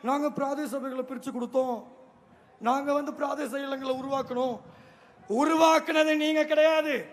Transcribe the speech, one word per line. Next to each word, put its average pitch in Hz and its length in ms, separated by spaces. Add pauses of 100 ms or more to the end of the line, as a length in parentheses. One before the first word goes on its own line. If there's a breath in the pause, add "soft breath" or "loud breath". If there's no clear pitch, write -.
"நாங்க 285 240
பிராதேச 277 440
சபைகளை 262 380
பிரிச்சு 262 240
கொடுத்தோம், 247 500 (760 soft breath)
நாங்க 277 340
வந்து 285 180
பிராதேச 277 440
இல்லங்களை 269 400
உருவாக்கணும்." 262 640 (720 loud breath)
உருவாக்குனது 311 880
நீங்க 302 280
கிடையாது 311 680